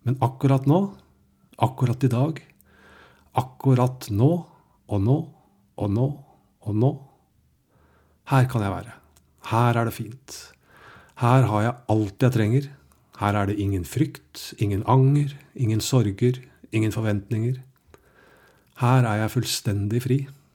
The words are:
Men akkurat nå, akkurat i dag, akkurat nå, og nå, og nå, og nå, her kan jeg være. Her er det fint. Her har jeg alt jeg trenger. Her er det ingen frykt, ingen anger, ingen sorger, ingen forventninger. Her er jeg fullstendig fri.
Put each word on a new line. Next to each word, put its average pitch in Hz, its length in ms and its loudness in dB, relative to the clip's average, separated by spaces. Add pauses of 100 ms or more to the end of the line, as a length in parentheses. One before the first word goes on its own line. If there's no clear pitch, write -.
Men 120 120 0
akkurat 131 500 0
nå, 196 320 0 (600)
akkurat 127 460 0
i 123 80 2
dag, 143 300 -2 (920)
akkurat 127 760 0
nå, 143 360 2 (440)
og 101 100 0
nå, 139 300 0 (480)
og 101 120 -4
nå, 131 340 -2 (360)
og 104 160 -6
nå, 131 220 2 (1300)
her 131 160 4
kan 117 160 -4
jeg 98 80 -2
være. 92 220 -10 (580)
Her 117 300 2
er 113 80 -2
det - 80 -10
fint. 107 400 -14 (800)
Her 123 320 4
har 107 140 0
jeg 123 140 -4 (120)
alt 107 320 0
jeg 123 140 4
trenger. 120 320 0 (500)
Her 104 180 0
er 98 140 0
det 104 80 -4
ingen 98 260 -2
frykt, - 680 -8 (100)
ingen 98 240 -2
anger, 139 480 2 (200)
ingen 110 280 0
sorger, 120 560 0 (320)
ingen 110 240 0
forventninger. 110 640 -2 (1200)
Her 123 280 4
er 107 160 0
jeg 107 100 -4
fullstendig 104 680 -2
fri. 143 140 0 (360)